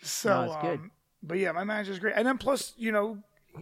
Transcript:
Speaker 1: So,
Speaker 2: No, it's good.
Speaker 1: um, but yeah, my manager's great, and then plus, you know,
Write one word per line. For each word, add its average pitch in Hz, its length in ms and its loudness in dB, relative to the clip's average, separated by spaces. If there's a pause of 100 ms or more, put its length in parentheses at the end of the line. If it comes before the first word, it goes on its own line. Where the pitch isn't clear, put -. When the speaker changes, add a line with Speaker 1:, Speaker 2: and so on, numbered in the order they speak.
Speaker 1:
So, - 280 -2
Speaker 2:
No, 175 220 4
it's 156 100 -6
good. 156 180 0
Speaker 1:
um, 165 120 -14 (320)
but 165 140 -2
yeah, 185 160 2
my 175 100 -2
manager's 202 360 -4
great, 180 180 0
and 226 100 6
then 262 120 2
plus, - 380 0
you 226 140 0
know, 214 280 2 (420)